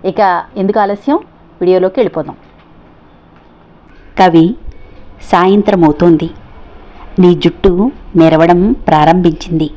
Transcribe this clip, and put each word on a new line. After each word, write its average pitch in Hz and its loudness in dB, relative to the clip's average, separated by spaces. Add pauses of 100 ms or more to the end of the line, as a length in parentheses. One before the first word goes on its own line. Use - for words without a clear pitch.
ఇక 185 -2 (140)
ఎందుకు 202 -2
ఆలస్యం, 202 -4 (460)
వీడియోలోకి 185 0
వెళ్ళిపోదాం. 170 -6 (1800)
కవి, 170 2 (760)
సాయంత్రం 190 2
అవుతోంది. 165 2 (920)
నీ 180 4
జుట్టు 180 -2 (240)
మెరవడం 170 2 (120)
ప్రారంభించింది. 160 0